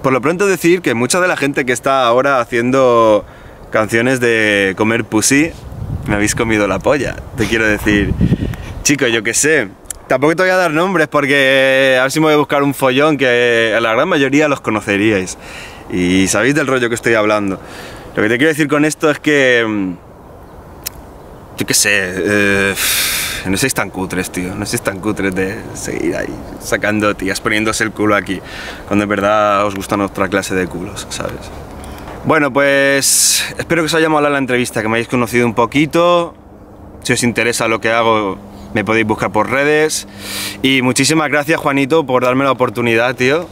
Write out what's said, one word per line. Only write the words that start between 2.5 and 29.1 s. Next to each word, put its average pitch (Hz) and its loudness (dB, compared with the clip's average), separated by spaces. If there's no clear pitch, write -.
canciones 117 0
de 107 2
comer 110 0
pussy, 135 2
me 107 0
habéis 104 0
comido 110 0
la 95 0
polla. 120 0
Te 107 -2
quiero 113 2
decir, 104 2
chico, 139 2
yo 113 0
qué 110 -2
sé. 143 2
Tampoco 143 2
te 185 0
voy 185 2
a 185 2
dar 180 2
nombres 160 0
porque 135 4
a 127 2
ver 131 0
si 156 -2
me 156 4
voy 151 4
a - 4
buscar 147 2
un 143 0
follón 139 2
que 120 2
a 117 2
la 113 0
gran 135 2
mayoría 147 2
los 139 -2
conoceríais. 101 0
Y 92 2
sabéis 110 2
del 147 0
rollo 127 0
que 113 -2
estoy 117 0
hablando. 104 0
Lo 101 0
que 104 2
te 120 2
quiero 151 4
decir 151 0
con 147 2
esto 156 0
es 143 0
que, 127 2
mm, 98 -2
yo - -4
qué 131 -2
sé, - 2
eh, 98 2
no 98 0
seáis 131 0
tan 104 -2
cutres, 90 -6
tío. 90 -6
No 104 -6
seáis 117 -6
tan 98 -4
cutres 98 -2
de 95 -4
seguir - -4
ahí - -6
sacando 104 0
tías, 95 -4
poniéndose 110 0
el 107 -2
culo 104 2
aquí, 98 -2
cuando 101 2
en 101 -2
verdad 104 2